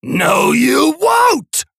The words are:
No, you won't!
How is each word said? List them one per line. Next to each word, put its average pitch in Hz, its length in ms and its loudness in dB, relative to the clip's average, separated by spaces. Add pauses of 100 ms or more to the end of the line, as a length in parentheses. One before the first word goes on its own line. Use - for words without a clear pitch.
No, - 500 -2
you 269 460 2
won't! 453 640 0 (140)